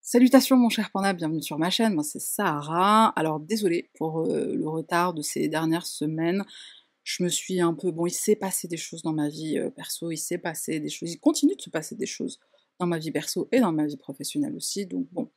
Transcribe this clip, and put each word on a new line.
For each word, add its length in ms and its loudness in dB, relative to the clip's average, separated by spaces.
Salutations 480 8
mon 140 6
cher 220 -2
panda, 200 2
bienvenue 300 -2
sur 160 -6
ma 100 2
chaîne, 240 2
moi 120 0
c'est 160 -8
Sahara. 960 4
Alors 240 0
désolée 580 0
pour, 220 -2
euh, 340 0
le 140 -2
retard 440 0
de 80 -6
ces 280 -2
dernières 360 0
semaines. 600 -2
Je 220 -4
me 40 0
suis 320 -2
un 140 4
peu, 160 -2
bon, 160 -2
il 60 -2
s'est 240 2
passé 320 -4
des 80 -4
choses 260 -10
dans 100 -2
ma 160 0
vie, 300 -4
euh, 100 -2
perso, 440 -8
il 40 -4
s'est 220 -4
passé 400 -6
des 100 -6
choses, 240 -8
il 60 -12
continue 380 2
de 40 -18
se 100 -14
passer 260 -6
des 100 -4
choses 320 -8
dans 80 -2
ma 120 0
vie 120 -6
perso 400 -6
et 80 4
dans 140 4
ma 120 0
vie 120 -4
professionnelle 580 -6
aussi, 320 -6
donc 240 -6
bon 260 -6